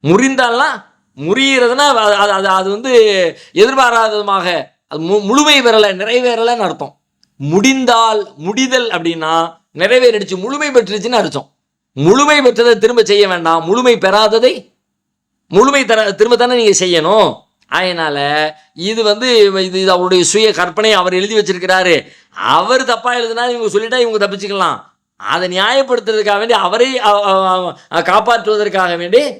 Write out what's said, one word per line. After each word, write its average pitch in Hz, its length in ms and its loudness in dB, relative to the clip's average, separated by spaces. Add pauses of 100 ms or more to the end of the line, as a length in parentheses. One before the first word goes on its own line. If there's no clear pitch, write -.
முறிந்தாலாம், 247 800 0 (340)
முறியறதுனா 247 580 0
அது, 233 400 2
அது, 202 160 0
அது, 190 160 -2
அது 190 220 0
வந்து 233 220 -4 (640)
எதிர்பாராதமாக 208 1080 0 (240)
அது 156 140 -10
மு-, 196 200 0
முழுமை 277 400 2
பெறல, 220 340 2
நிறைவேறலன்னு 233 640 -2
அர்த்தம். 156 420 -6 (380)
முடிந்தால், 226 920 0 (100)
முடிதல் 240 500 -4
அப்படின்னா 165 680 -2 (200)
நிறைவேறிடுச்சு, 208 640 0
முழுமை 277 320 -6
பெற்றுச்சுன்னு 214 420 -2
அர்த்தம். 165 400 -4 (420)
முழுமை 269 460 2
பெற்றதை 233 380 2
திரும்ப 226 260 2
செய்ய 202 240 2
வேண்டாம், 165 380 0
முழுமை 240 320 2
பெறாததை 214 760 0 (760)
முழுமை 262 380 2
தர, 214 260 0
திரும்ப 233 240 2
தானே 247 200 0
நீங்க 202 300 2
செய்யணும். 175 480 2 (340)
அதனால 156 880 -2 (180)
இது 214 300 -4
வந்து, 214 420 2
இது, 190 360 -2
இது 190 100 2
அவருடைய 180 320 2
சுய 214 280 2
கற்பனை, 190 420 0
அவர் 185 200 0
எழுதி 208 240 -2
வச்சிருக்கிறாரு. 185 680 0 (240)
அவர் 170 540 0
தப்பா 240 320 -4
எழுதுனா 240 340 -4
இவங்க 240 180 -4
சொல்லிட்டா 226 320 -2
இவங்க 214 280 0
தப்பிச்சுக்கலாம். 185 680 -6 (240)
அதை 175 400 -4
நியாயப்படுத்துறதுக்காக 220 800 0
வேண்டி, 233 160 -2
அவரை, 226 460 0
அ, 208 260 2
அ, 185 520 0 (140)
அ, 165 100 -2
காப்பாற்றுவதற்காக 196 960 0
வேண்டி 175 220 0 (200)